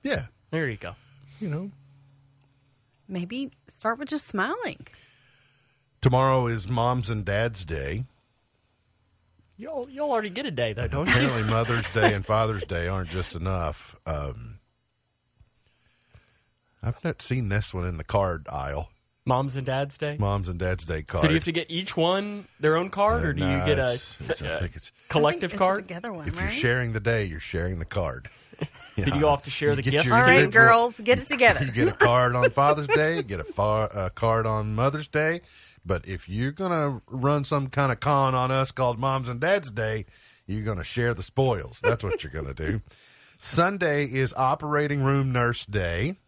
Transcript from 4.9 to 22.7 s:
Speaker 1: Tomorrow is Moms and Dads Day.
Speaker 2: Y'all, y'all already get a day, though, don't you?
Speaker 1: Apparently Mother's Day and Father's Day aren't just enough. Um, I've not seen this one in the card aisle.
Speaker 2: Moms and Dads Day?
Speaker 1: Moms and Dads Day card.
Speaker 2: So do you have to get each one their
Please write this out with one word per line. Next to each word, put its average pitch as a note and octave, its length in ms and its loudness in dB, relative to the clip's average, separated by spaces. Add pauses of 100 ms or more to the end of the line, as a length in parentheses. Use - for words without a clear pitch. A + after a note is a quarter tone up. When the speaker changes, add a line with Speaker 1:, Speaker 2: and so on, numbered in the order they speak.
Speaker 1:
Tomorrow C3 480 4
is A2+ 200 -4
Moms B2 400 0
and G#2+ 160 -4
Dads G2+ 400 -2
Day. D#2+ 400 -6 (1500)
Speaker 2:
Y'all, C4+ 320 -8
y'all C#4+ 220 -4
already G#3+ 200 0
get G#3+ 140 -6
a G3+ 60 -4
day, A#2+ 220 -2
though, E2 160 -4
don't C#3+ 180 -2
you? F#3+ 60 4
Speaker 1:
Apparently A#2+ 320 2
Mother's A2+ 480 0
Day G#2+ 220 4
and G2 120 -4
Father's A2 380 0
Day E2+ 240 -4
aren't F#2 220 -4
just F2 260 -6
enough. E2+ 580 -4 (120)
Um, A#2 520 -8 (2250)
I've A#2 220 -4
not - 180 -4
seen B2+ 260 -2
this G#2 240 -2
one F2+ 140 -4
in F2 100 -4
the D#2 80 -8
card F#2 440 0
aisle. C#2+ 420 -6 (340)
Speaker 2:
Moms B2+ 300 0
and C3+ 120 -6
Dads C#3 300 -4
Day? D3 220 -6
Speaker 1:
Moms G2+ 300 -2
and F2 100 -6
Dads F#2 260 -2
Day D#2+ 180 -6
card. D#2+ 200 -2
Speaker 2:
So D#3 60 4
do D#3 60 4
you E3 40 2
have D#3 60 -4
to E3+ 80 -4
get E3 180 -4
each F3+ 260 -8
one G3 500 -2 (120)
their D#3 180 2